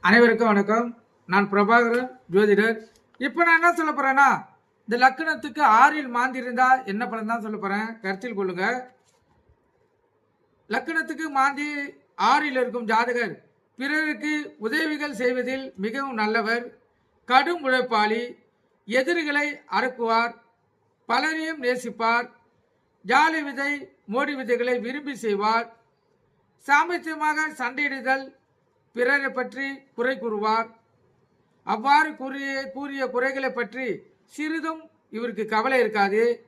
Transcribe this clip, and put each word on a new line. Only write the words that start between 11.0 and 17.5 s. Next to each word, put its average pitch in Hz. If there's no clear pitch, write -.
மாந்தி 277
ஆறில் 277
இருக்கும் 233
ஜாதகர் 233
பிறருக்கு 302
உதவிகள் 294
செய்வதில் 254
மிகவும் 233
நல்லவர், 226
கடும் 285